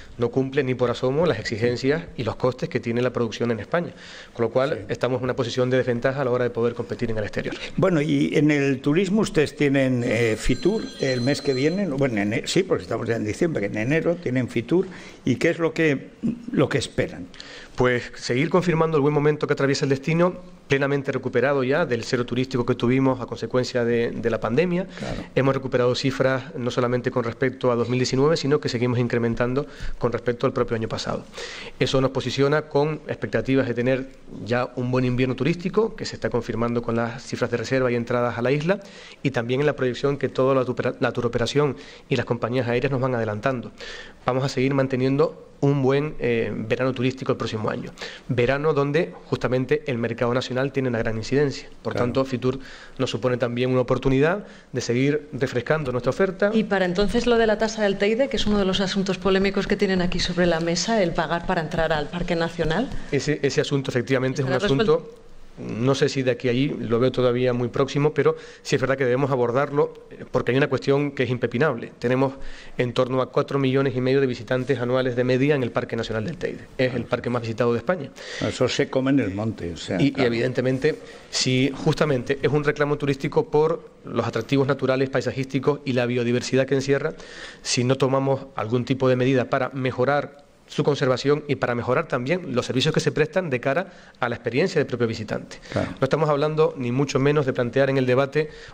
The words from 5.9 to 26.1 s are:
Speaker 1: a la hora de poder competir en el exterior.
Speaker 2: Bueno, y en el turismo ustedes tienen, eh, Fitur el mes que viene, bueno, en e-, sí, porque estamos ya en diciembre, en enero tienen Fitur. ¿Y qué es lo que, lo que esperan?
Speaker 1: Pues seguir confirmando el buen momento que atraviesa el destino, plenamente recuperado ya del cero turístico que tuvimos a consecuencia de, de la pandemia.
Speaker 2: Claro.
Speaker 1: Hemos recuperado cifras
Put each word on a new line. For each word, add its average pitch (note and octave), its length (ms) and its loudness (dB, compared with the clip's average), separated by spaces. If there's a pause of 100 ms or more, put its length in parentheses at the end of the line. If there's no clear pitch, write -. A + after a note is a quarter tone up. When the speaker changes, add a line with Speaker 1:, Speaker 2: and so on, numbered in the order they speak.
Speaker 1:
a C3+ 40 0
la A#2+ 60 0
hora B2 140 2
de A#2+ 40 0
poder A#2 240 0
competir A2+ 380 -4
en G#2+ 60 -2
el G#2+ 60 -2
exterior. A2+ 320 -6 (220)
Speaker 2:
Bueno, F3 240 2
y D3+ 340 2
en D3+ 160 4
el C#3 300 2
turismo F#3+ 400 2
ustedes - 340 0
tienen, C3+ 500 2
eh, A2+ 340 2
Fitur G3 440 2 (180)
el C3 200 0
mes C#3 200 0
que C#3 120 0
viene, D#3+ 340 0
bueno, C3+ 340 0
en G#2 120 0
e-, - 140 -4
sí, F#3 160 2
porque C#3+ 200 -2
estamos A2+ 240 -4
ya A2+ 80 0
en A2 100 -4
diciembre, A#2 400 0
en G2+ 120 -4
enero D#3+ 380 0
tienen B2+ 340 -2
Fitur. E3 380 0 (380)
¿Y C3 100 2
qué D#3 140 2
es E3 100 -2
lo D#3+ 140 0
que, D3 360 0 (420)
lo D#3 180 4
que C#3 80 0
esperan? F2 500 -4 (480)
Speaker 1:
Pues B2 400 2
seguir C3+ 360 -2
confirmando D#3+ 460 2
el C#3 40 4
buen D3 140 4
momento D3+ 320 2
que C#3 60 2
atraviesa C#3 320 0
el C3 40 2
destino, E3+ 480 2 (300)
plenamente C#3 440 0
recuperado B2+ 520 2
ya C#3+ 240 2
del A#2 160 -2
cero B2 200 0
turístico B2+ 440 -2
que B2+ 80 2
tuvimos C3 440 2
a A#2+ 60 -8
consecuencia A#2+ 580 -2
de, A#2 280 2
de A#2 180 -2
la A2 100 0
pandemia. F3 460 2 (140)
Speaker 2:
Claro. A2 240 -6 (100)
Speaker 1:
Hemos C3+ 220 4
recuperado B2 400 2
cifras C3 600 0